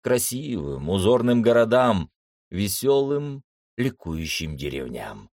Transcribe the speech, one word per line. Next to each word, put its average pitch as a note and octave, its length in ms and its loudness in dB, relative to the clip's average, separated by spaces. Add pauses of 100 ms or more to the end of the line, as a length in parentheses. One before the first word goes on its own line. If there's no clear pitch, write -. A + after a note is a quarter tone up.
красивым, A#2+ 880 -2
узорным A#2 540 4
городам, A#2 680 4 (400)
веселым, C#3 920 0 (340)
ликующим D#2+ 800 -6
деревням. C2+ 720 -10 (100)